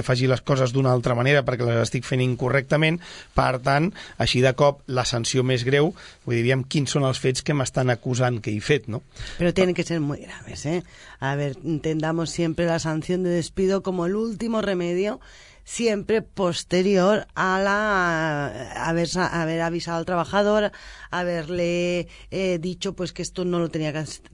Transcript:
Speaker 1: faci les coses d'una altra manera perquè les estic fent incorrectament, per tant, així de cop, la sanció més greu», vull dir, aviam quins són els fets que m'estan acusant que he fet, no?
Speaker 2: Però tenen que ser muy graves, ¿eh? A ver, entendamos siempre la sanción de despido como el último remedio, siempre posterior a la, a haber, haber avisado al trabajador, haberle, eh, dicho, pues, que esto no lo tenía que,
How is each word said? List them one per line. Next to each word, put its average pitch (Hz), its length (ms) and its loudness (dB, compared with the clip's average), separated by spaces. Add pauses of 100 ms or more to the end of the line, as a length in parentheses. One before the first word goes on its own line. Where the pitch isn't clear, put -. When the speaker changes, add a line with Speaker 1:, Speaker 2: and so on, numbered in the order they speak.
Speaker 1:
faci 131 240 4
les 120 80 2
coses 131 320 0
d'una 131 240 4
altra 120 240 0
manera 135 240 4
perquè 123 240 0
les 117 160 4
estic 123 240 -4
fent 127 160 2
incorrectament, 139 800 2 (340)
per 131 240 2
tant, 143 320 2 (260)
així 117 220 2
de 127 160 4
cop, 143 320 4
la 127 160 0
sanció 123 400 0
més 123 240 0
greu», 143 240 2 (320)
vull 120 160 -2
dir, 117 60 2
aviam 131 180 2
quins 139 320 -2
són 143 80 2
els 131 160 0
fets 131 240 -2
que - 140 -2
m'estan 127 340 0
acusant 123 480 0
que 104 160 -4
he 104 80 -4
fet, 147 240 0
no? 110 160 -6 (320)
Speaker 2:
Però 175 160 0
tenen 180 240 2
que 170 80 -2
ser 170 160 -2
muy 143 240 -4
graves, - 480 -12
¿eh? 175 120 -2 (360)
A 139 160 -4
ver, 143 300 -4
entendamos 160 640 -2
siempre 170 340 -2
la 165 140 2
sanción 160 440 -2
de 175 180 0
despido 190 400 0
como 185 240 -2
el 190 100 0
último 226 460 -2
remedio, 190 580 -2 (440)
siempre 214 580 0
posterior 185 1120 2
a 185 260 0
la, 180 840 2 (300)
a 139 140 -4
haber, 165 280 2
haber 165 440 0
avisado 170 360 -2
al 165 80 -4
trabajador, 202 640 2 (380)
haberle, 175 960 -2 (220)
eh, 185 300 0
dicho, 180 340 -6
pues, 175 200 -6
que - 100 -8
esto 180 220 -6
no 175 140 0
lo 165 100 0
tenía 156 240 -4
que, 156 100 -4 (300)